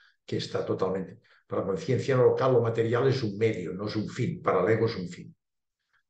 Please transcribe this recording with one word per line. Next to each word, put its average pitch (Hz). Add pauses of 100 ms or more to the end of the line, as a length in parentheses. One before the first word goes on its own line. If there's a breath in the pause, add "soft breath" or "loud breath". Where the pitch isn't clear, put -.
(240 soft breath)
que 113
está -
totalmente. 95 (260 soft breath)
Para 101
la 92
conciencia 120
no 123
local 127
lo 117
material 117
es 120
un 101
medio, 104
no 101
es 104
un 98
fin, -
para 95
el 90
ego 113
es 110
un 90
fin. - (760)